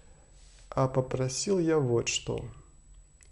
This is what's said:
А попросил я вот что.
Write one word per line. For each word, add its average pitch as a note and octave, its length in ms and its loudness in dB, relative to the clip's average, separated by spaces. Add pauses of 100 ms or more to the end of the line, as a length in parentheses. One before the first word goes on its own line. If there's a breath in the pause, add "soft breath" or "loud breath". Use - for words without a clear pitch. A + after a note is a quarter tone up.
(720 loud breath)
А C3+ 160 2
попросил C3 720 0
я D#3+ 200 4
вот A#2+ 280 2
что. - 380 -4 (880)